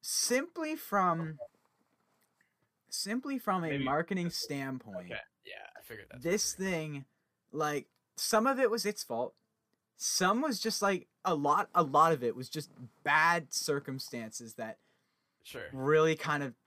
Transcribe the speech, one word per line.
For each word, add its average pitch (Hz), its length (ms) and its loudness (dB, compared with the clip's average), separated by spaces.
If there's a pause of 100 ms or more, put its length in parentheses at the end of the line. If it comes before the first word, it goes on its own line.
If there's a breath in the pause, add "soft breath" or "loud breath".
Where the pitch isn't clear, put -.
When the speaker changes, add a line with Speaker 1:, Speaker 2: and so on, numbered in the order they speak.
Speaker 1:
Simply 311 720 -2
from, 165 640 0 (1500)
simply 254 480 -4
from 185 260 0
a 156 80 -2
Speaker 2:
Maybe 139 120 -2
Speaker 1:
marketing 170 460 0
Speaker 2:
that's - 120 -6
it. - 120 -8
Speaker 1:
standpoint, 131 440 -8
Speaker 2:
Okay, 90 220 -10 (240)
yeah, - 220 -16 (100)
I - 60 -20
figured 107 280 -16
that's 127 140 -16
Speaker 1:
this 196 280 0
Speaker 2:
what - 40 -10
you 190 80 -6
were - 0 -
Speaker 1:
thing, 156 400 -4 (480)
like, 147 360 -4 (280)
some 226 300 2
of 262 120 2
it 247 120 4
was 220 160 -2
its 208 160 -4
fault. 120 320 -4 (640)
Some 208 460 2
was 277 180 -2
just, 220 220 -2
like, 196 260 0 (160)
a 185 100 2
lot, 143 400 2
a 175 100 6
lot 151 280 6
of 123 120 0
it 113 120 0
was 127 140 -10
just 151 200 -8 (340)
bad 156 480 4
circumstances 131 1040 -6
that 113 240 -10 (640)
Speaker 2:
Sure. 104 300 -12
Speaker 1:
really 156 440 4
kind 147 260 -2
of 131 120 -6 (120)